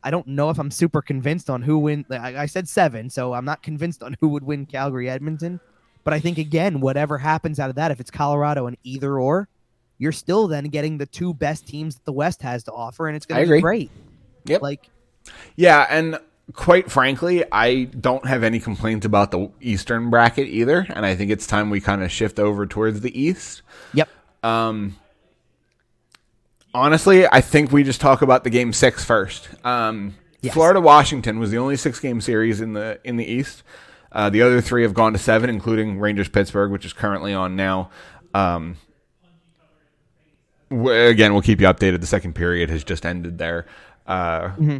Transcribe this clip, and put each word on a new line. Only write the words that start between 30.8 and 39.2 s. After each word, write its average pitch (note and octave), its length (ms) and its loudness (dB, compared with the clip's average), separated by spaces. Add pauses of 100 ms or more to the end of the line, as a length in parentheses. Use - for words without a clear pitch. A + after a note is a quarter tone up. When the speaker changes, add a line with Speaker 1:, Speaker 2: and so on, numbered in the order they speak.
Speaker 2:
was A2+ 120 -2
the A2 60 -2
only C3+ 200 -2
six-game B2+ 440 -4
series A2 400 0
in A2 140 -8
the, G#2+ 300 -8
in B2 120 -6
the A#2 80 -4
East. B2 380 -6 (500)
Uh, G#2 160 0
the G#2+ 140 4
other B2 180 6
three A#2+ 220 0
have A2 100 2
gone A2 220 4
to G2+ 40 -2
seven, A2+ 300 2
including A2 500 -2
Rangers-Pittsburgh, G2+ 720 0
which G2 140 -6
is F2 80 -14
currently G2+ 400 -4
on F#2 240 -4
now. F#2+ 340 -2 (440)
Um, F2 420 -2 (1900)